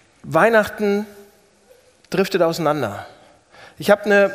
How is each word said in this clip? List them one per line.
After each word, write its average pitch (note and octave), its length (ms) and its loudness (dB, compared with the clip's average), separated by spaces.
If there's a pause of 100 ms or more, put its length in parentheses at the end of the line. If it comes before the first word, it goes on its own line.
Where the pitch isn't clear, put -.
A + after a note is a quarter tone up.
(220)
Weihnachten G#3 840 0 (1040)
driftet F3+ 320 -2
auseinander. D3+ 640 -4 (720)
Ich A3 120 0
hab - 160 2
eine, G3+ 280 4